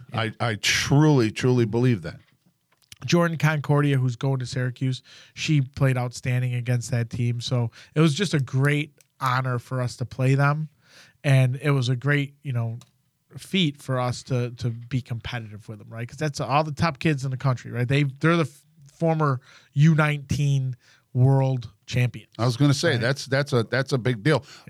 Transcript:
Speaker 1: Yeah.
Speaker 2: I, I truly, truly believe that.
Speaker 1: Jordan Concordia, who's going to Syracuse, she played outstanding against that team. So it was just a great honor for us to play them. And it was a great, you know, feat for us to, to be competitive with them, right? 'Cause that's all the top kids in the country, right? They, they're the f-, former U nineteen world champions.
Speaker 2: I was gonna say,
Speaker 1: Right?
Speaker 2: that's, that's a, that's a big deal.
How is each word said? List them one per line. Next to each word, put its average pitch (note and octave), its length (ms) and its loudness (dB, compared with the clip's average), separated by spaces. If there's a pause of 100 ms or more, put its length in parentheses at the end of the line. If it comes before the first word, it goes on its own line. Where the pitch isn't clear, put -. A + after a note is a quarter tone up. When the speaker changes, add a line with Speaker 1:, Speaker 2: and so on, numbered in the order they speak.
(140)
Speaker 1:
Yeah. A2+ 60 -2 (200)
Speaker 2:
I, A#2 120 0
I A2 100 -2
truly, C#3 720 4
truly B2 340 2
believe A#2 380 2
that. D#2+ 140 -10 (880)
Speaker 1:
Jordan E3+ 320 2
Concordia, D3 600 2
who's B2+ 200 0
going C3+ 220 -2
to B2+ 60 -6
Syracuse, B2+ 560 -4 (320)
she D3+ 280 2
played C3 360 0
outstanding B2 560 -4
against B2 380 -2
that A#2 180 -2
team. A#2+ 300 -2
So A#2+ 320 -2 (240)
it D3+ 60 4
was D#3+ 120 4
just E3 200 -2
a D3 80 0
great C#3+ 500 -2 (300)
honor B2+ 360 -2
for B2+ 240 -6
us B2 160 -6
to A#2+ 80 -6
play C3 300 0
them. D3 320 0 (560)
And C3 380 4
it D3 100 0
was C3 160 0
a C3 80 0
great, C#3+ 380 -2 (100)
you C#3+ 80 -8
know, A#2 260 -4 (600)
feat E3+ 440 -2
for C3 180 -4
us B2 240 -4
to, B2 280 -4
to A#2+ 180 -6
be A#2+ 320 -6
competitive A2 680 -12
with G#2+ 100 -16
them, G#2 100 -20
right? A#2 180 -10
'Cause C#3 100 -18
that's D3+ 240 -4
all C3+ 220 2
the D#3 80 -4
top C3+ 280 -2
kids D3 260 0
in C#3 60 -4
the C3 60 -6
country, B2 340 -2
right? A#2+ 160 -2
They, C#3 160 2
they're D3+ 340 0
the E3 60 2
f-, - 220 -8 (320)
former D#3 420 0 (340)
U D#3 220 6
nineteen C#3+ 800 0 (380)
world C3 560 2 (160)
champions. A#2+ 520 -4
Speaker 2:
I A2 80 0
was B2 120 0
gonna C#3+ 160 4
say, D#3+ 200 2
Speaker 1:
Right? A#2+ 80 0
Speaker 2:
that's, C3+ 260 -2
that's C#3 260 0
a, A#2+ 100 2
that's B2+ 300 -2
a C#3 40 0
big A2 260 -2
deal. D3 200 2 (260)